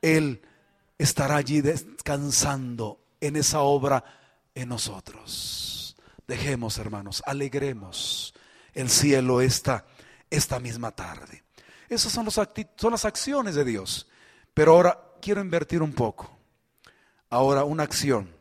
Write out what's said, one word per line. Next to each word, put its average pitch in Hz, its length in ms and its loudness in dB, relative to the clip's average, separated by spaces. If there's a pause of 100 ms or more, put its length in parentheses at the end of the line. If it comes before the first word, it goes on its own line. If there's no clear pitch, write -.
Él 156 400 2 (560)
estará 143 380 2
allí 143 260 0
descansando 139 1400 -2 (180)
en 147 180 -4
esa 151 240 0
obra 139 440 2 (500)
en 127 140 -10
nosotros. - 1300 -10 (300)
Dejemos, 123 500 -4
hermanos, 104 480 -8
alegremos 135 1080 -6 (400)
el 127 160 -4
cielo 127 500 4
esta, 127 460 0 (420)
esta 139 320 -2
misma 117 300 -10
tarde. - 540 -16 (440)
Esas 233 240 -2
son 226 140 -4
los 214 100 -2
acti-, 214 400 -4
son 226 160 2
las 220 140 -2
acciones 233 480 -2
de 143 100 2
Dios. 104 420 -4 (460)
Pero 117 200 8
ahora 175 280 8 (220)
quiero 202 180 -2
invertir 170 400 -2
un 156 140 -2
poco. - 360 -4 (1000)
Ahora 135 340 4
una 151 200 -2
acción 117 460 -2 (100)